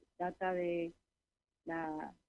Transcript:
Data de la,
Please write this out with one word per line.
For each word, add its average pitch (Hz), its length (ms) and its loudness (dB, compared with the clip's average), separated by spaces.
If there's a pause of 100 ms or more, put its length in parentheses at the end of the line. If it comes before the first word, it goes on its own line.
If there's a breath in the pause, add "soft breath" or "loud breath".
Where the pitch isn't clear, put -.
(200)
Data 180 340 0
de 175 400 2 (720)
la, 156 480 -4 (160)